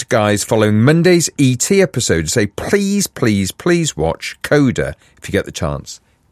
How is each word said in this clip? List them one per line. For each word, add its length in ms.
guys 380
following 360
Monday's 560
E 200
T 240
episode 400
to 100
say, 160
please, 580
please, 460
please 460
watch 460
Coda 520
if 100
you 60
get 100
the 80
chance. 480